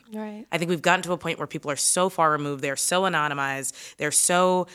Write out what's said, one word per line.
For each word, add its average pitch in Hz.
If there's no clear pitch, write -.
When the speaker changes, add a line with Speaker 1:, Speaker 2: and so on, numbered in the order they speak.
Speaker 1:
Right. 214
Speaker 2:
I -
think 165
we've 170
gotten 180
to 175
a 175
point 170
where 147
people 147
are 147
so 185
far 165
removed, 143
they're 139
so 180
anonymized, 143
they're 147
so, 180